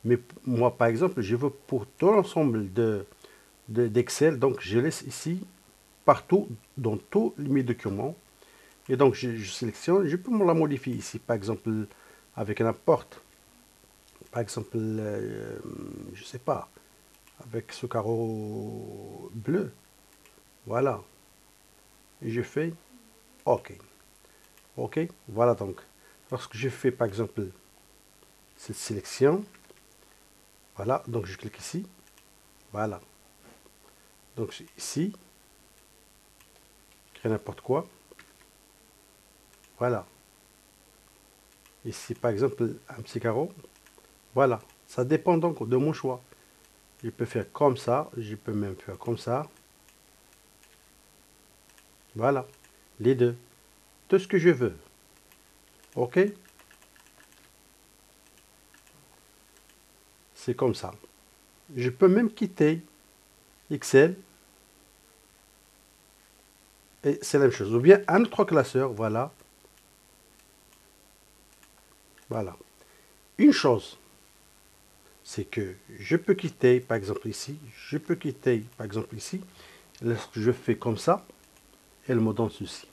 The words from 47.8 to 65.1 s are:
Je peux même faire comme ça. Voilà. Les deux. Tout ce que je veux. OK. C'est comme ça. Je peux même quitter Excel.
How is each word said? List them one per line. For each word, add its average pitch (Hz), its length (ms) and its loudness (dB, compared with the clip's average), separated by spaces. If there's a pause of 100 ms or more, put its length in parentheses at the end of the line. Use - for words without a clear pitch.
Je 110 200 -10
peux 107 180 -8
même 101 220 -4
faire 92 220 -14
comme 120 200 -4
ça. 131 280 -4 (2750)
Voilà. 127 320 2 (540)
Les 120 140 4
deux. 120 220 4 (720)
Tout 190 100 4
ce 190 80 0
que 196 120 2
je 170 100 6
veux. 123 300 2 (1160)
OK. 123 240 0 (4000)
C'est - 220 -6
comme 123 180 2
ça. - 200 -10 (840)
Je 127 140 -2
peux 185 180 4
même 208 240 4
quitter 160 500 0 (880)
Excel. 151 460 6 (3000)